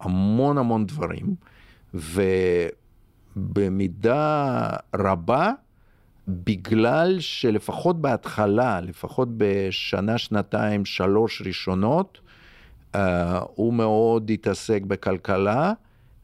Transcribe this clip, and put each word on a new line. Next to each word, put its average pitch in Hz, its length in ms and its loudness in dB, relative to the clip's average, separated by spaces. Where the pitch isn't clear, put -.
המון 107 580 2
המון 113 280 2
דברים, 95 480 -6
ובמידה 101 1300 0
רבה, 98 560 2
בגלל 113 920 2
שלפחות 156 800 -2
בהתחלה, 107 800 0
לפחות 95 560 -4
בשנה, 98 800 0
שנתיים, 104 680 -2
שלוש 101 640 0
ראשונות, 101 720 -2
אה, 90 460 2
הוא 117 200 0
מאוד 110 560 2
התעסק 104 520 0
בכלכלה 98 920 -2